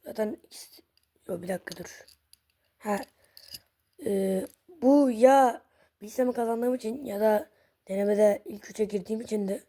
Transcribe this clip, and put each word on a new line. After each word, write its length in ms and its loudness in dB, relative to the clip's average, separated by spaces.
Zaten 380 -6
ikisi, 400 -20
yo, 140 -6
bir 60 -14
dakika 360 -10
dur. 220 -20
Ha, 220 -4
e, 360 -2
bu 280 6
ya 520 6
bilsemi 320 -2
kazandığım 420 -2
için 300 -8
ya 160 -6
da 300 2
denemede 560 2
ilk 260 -16
üçe 140 -2
girdiğim 360 -6
için 280 -4
de 200 -6